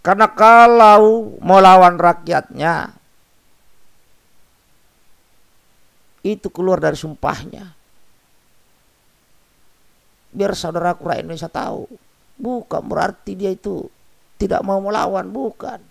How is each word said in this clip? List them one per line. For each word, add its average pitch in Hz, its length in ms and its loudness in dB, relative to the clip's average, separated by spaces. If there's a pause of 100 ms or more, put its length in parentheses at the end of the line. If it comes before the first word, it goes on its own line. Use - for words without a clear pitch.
karena 202 320 0
kalau 220 1120 6
melawan 185 560 6
rakyatnya, 165 960 -4 (3250)
itu 202 240 -8
keluar 180 320 -4
dari 156 160 -4
sumpahnya. 156 800 -12 (2500)
Biar 196 240 -6
saudara 170 400 -8
rakyat 165 320 -10
Indonesia 165 240 -16
tahu, - 320 -12 (520)
bukan - 480 -10
berarti - 480 -8
dia 190 160 -10
itu 190 400 -12 (480)
tidak - 240 -4
mau 196 220 -6
melawan, 196 500 -6
bukan. 240 480 -12 (100)